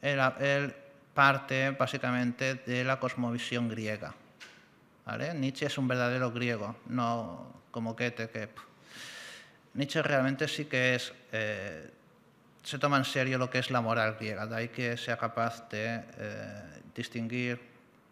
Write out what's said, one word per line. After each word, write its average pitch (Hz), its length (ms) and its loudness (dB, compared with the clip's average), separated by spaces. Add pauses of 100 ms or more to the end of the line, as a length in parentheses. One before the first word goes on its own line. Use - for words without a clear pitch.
Él, 139 200 2 (180)
él 139 360 2 (380)
parte, 135 600 6
básicamente, 127 800 2
de 123 300 -2
la 131 160 2
cosmovisión 120 680 0
griega. 107 460 -4 (920)
¿Vale? 131 300 -4
Nietzsche 135 320 -2
es 139 100 -2
un 131 120 2
verdadero 123 420 2
griego, 117 460 -2 (100)
no 117 760 -4 (100)
como 113 220 -4
Goethe, 117 360 -4
que, 110 160 -6
pff. - 160 -16 (1120)
Nietzsche 151 260 -2
realmente 139 460 2
sí 147 200 -4
que 127 280 4
es, - 180 -2 (200)
eh, 101 580 -4 (720)
se - 160 -6
toma 143 200 4
en 131 60 4
serio 131 340 2
lo 123 120 0
que 127 80 2
es 127 120 0
la 123 100 4
moral 113 340 4
griega, 107 320 -4
de 113 80 -6
ahí 117 140 -2
que 120 280 -2
sea 117 200 -2
capaz 113 540 -2
de, 113 340 -4 (140)
eh, 104 640 -10 (120)
distinguir 120 640 -2 (520)